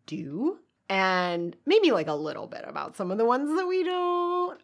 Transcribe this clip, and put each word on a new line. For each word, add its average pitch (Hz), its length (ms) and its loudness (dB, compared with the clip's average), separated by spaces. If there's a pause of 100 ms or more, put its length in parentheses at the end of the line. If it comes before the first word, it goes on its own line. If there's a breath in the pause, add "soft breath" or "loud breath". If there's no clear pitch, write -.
do, 190 520 -4 (300)
and 180 680 0 (120)
maybe, 359 260 6
like, 165 160 2
a 151 60 0
little 147 320 -6
bit - 200 -14
about 143 300 -8
some 185 140 -4
of 196 80 -2
the 226 60 4
ones 277 320 2
that 370 100 0
we 370 180 0
don't. 359 800 0